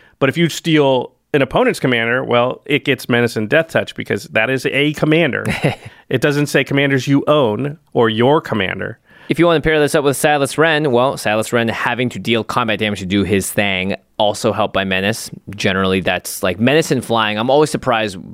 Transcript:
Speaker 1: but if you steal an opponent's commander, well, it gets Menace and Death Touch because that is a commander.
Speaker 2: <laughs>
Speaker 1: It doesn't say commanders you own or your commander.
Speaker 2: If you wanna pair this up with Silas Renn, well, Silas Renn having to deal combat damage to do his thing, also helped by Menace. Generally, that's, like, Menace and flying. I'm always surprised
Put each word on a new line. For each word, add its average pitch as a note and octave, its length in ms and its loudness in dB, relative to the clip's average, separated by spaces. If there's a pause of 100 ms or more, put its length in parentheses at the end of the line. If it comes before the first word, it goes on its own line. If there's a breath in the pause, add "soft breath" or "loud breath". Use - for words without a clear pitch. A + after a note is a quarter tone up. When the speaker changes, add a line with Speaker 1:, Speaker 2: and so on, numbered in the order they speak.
(180 soft breath)
Speaker 1:
but C#3 100 2
if C3 80 -2
you E3 120 2
steal C#3 640 0 (200)
an D3 80 2
opponent's G3 400 0
commander, B2 440 0
well, A#2+ 420 0
it C#3+ 180 0
gets C3 240 -2
Menace A#2+ 280 2
and G#2+ 120 -4
Death D#3+ 200 0
Touch - 260 -2
because A2 300 -6
that A2 260 0
is C3 160 -2
a C#3+ 280 0
commander. D3+ 500 0 (180)
Speaker 2:
<laughs> C3+ 120 0 (360 loud breath)
Speaker 1:
It B2+ 120 0
doesn't D3 240 0
say C#3 180 0
commanders C#3 420 0
you C#3 220 2
own C#3 500 0 (140)
or A#2+ 160 4
your B2 320 2
commander. G2 580 -4 (300 loud breath)
Speaker 2:
If D#3 100 -2
you E3 60 4
wanna E3 160 4
pair D#3 180 2
this D3 160 2
up D3 100 2
with C#3 120 2
Silas D3 400 0
Renn, D3+ 340 2
well, A#2+ 280 2
Silas G#2+ 320 -2
Renn A#2 180 0
having A#2+ 400 -2
to - 100 -10
deal A2+ 240 0
combat A2 360 -2
damage G#2 220 -2
to G2 40 -8
do G2 200 2
his F#2+ 280 0
thing, G2 420 -2 (220)
also G#2 360 0
helped G2+ 200 -2
by F#2+ 120 0
Menace. G2 460 -2 (240)
Generally, F#2+ 460 0
that's, F2+ 420 -4
like, F#2 160 -2
Menace C#3 320 2
and B2+ 140 -2
flying. G#2+ 340 0
I'm A#2+ 120 -2
always D3 200 4
surprised A2 460 -2 (180)